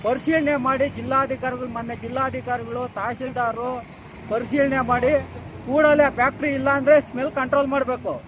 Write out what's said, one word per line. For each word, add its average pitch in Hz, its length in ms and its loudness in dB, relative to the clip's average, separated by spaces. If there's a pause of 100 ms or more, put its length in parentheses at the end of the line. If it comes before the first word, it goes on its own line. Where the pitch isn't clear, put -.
ಪರಿಶೀಲನೆ 294 520 2
ಮಾಡಿ, 262 340 2
ಜಿಲ್ಲಾಧಿಕಾರಿಗಳು, 254 760 -2
ಮೊನ್ನೆ 233 280 -6
ಜಿಲ್ಲಾಧಿಕಾರಿಗಳು, 247 920 -4
ತಹಶೀಲ್ದಾರು 247 960 -4 (460)
ಪರಿಶೀಲನೆ 262 500 0
ಮಾಡಿ, 247 400 2 (480)
ಕೂಡಲೇ 294 360 6
ಆ 277 60 6
ಫ್ಯಾಕ್ಟ್ರಿ 269 440 0
ಇಲ್ಲ 269 160 0
ಅಂದರೆ 277 320 6
ಸ್ಮೆಲ್ 269 300 -4
ಕಂಟ್ರೋಲ್ 277 360 0
ಮಾಡಬೇಕು 247 600 -2